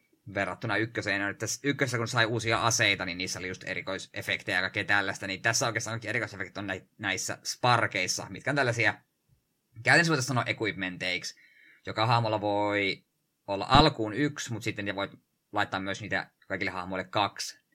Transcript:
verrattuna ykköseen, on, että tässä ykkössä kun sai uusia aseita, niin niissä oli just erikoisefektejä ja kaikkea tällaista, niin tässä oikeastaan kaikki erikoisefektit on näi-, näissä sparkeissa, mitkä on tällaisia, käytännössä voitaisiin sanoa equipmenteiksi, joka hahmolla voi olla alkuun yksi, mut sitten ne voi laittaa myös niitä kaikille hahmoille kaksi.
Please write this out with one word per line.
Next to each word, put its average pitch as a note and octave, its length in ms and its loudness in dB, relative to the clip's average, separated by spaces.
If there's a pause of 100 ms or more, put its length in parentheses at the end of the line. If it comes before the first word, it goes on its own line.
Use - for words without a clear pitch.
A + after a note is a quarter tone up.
(340)
verrattuna G2 440 -2
ykköseen, G#2 440 -2
on, G2+ 80 -2
että F#2+ 100 -8
tässä A2 240 -4
ykkössä C3 340 0
kun A2+ 100 0
sai A#2 180 4
uusia A2+ 360 0
aseita, G2+ 440 4
niin F2 120 -6
niissä F#2 220 -4
oli F2+ 80 -8
just F#2 180 -8
erikoisefektejä F#2 920 -4
ja F2+ 40 2
kaikkea F#2+ 220 -2
tällaista, G2 440 0
niin F#2+ 140 -6
tässä A#2 260 2
oikeastaan A2 260 -4
kaikki A#2 140 -8
erikoisefektit G2+ 500 -6
on G2+ 100 -6
näi-, F#2+ 200 -6 (100)
näissä F#2+ 460 -4
sparkeissa, G#2 840 0
mitkä - 220 -4
on - 40 0
tällaisia, A#2 380 2 (920)
käytännössä E3 280 6
voitaisiin B2+ 160 2
sanoa B2 200 2
equipmenteiksi, F#2 880 -2 (500)
joka G#2+ 200 0
hahmolla A2+ 360 4
voi G#2 600 2 (440)
olla G2 220 -2
alkuun B2+ 440 6
yksi, C#3+ 400 -2
mut G2+ 100 -6
sitten G2+ 220 -4
ne G2+ 100 -4
voi G2 140 -2 (420)
laittaa G2+ 280 0
myös G2 220 -4
niitä F#2 260 -4 (200)
kaikille F#2+ 240 -4
hahmoille F#2 320 -4
kaksi. - 560 -2 (160)